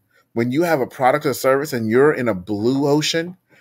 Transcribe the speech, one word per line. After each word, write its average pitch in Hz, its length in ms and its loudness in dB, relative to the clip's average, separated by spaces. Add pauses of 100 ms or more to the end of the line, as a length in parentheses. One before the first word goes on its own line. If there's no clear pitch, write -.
(340)
when 120 180 -2
you 151 100 0
have 165 180 0
a 120 60 -2
product 139 400 0
or 127 80 0
service 135 380 0
and 113 180 -2
you're 139 220 6
in 123 160 -4
a 107 80 0
blue 107 500 -2
ocean, 165 500 -2 (240)